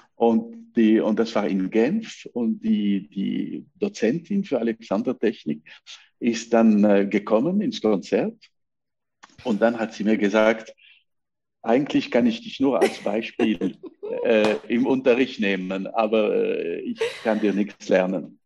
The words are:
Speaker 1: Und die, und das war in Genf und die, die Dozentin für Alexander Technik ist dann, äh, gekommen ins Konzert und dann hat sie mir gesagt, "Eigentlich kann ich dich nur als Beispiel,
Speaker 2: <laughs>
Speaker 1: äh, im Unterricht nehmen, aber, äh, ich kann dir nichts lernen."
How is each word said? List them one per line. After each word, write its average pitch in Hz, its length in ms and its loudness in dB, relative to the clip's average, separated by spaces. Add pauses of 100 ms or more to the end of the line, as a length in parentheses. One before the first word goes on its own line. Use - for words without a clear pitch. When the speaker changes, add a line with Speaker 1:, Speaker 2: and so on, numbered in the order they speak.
(140)
Speaker 1:
Und - 600 0
die, 110 240 6
und 101 180 0
das 113 180 -2
war 104 120 0
in 92 220 -2
Genf 147 640 -2
und 110 260 -4
die, 202 480 0
die - 580 -6 (100)
Dozentin 165 680 -2
für 131 160 -4
Alexander 113 580 -4
Technik 110 440 -4 (580)
ist 117 320 -2
dann, 113 320 6
äh, 101 240 4
gekommen 110 540 0
ins 139 180 -4
Konzert 110 560 0 (1120)
und 107 160 0
dann 113 180 2
hat 113 140 -6
sie - 100 -8
mir 107 140 2
gesagt, 110 580 0 (880)
"Eigentlich 135 480 0
kann 120 140 2
ich 113 160 0
dich - 180 -16
nur 131 220 2
als - 180 0
Beispiel, - 800 -2 (240)
Speaker 2:
<laughs> 466 240 -6
Speaker 1:
äh, 107 300 4 (120)
im 120 180 0
Unterricht 131 540 2
nehmen, 95 480 -2
aber, 107 480 0
äh, 87 460 -2
ich - 180 -8 (240)
kann 110 160 0
dir 104 140 2
nichts 101 340 -4
lernen." 92 580 0